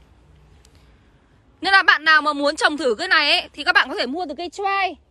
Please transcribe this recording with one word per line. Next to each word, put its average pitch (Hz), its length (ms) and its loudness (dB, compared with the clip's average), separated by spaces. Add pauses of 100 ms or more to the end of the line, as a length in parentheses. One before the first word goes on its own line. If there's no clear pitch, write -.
(1600)
Nên 381 120 0
là 381 100 6
bạn 320 200 2
nào 311 180 4
mà 294 120 -2
muốn 285 220 -2
trồng 311 220 0
thử 262 180 -2
cái 330 120 -6
này 302 240 2
ấy, 339 220 0
thì 302 100 -12
các 359 120 0
bạn 294 140 2
có 311 60 -8
thể 320 100 -4
mua 320 240 -6
từ 285 60 -12
cây 339 140 -10
choai. 392 460 -4 (160)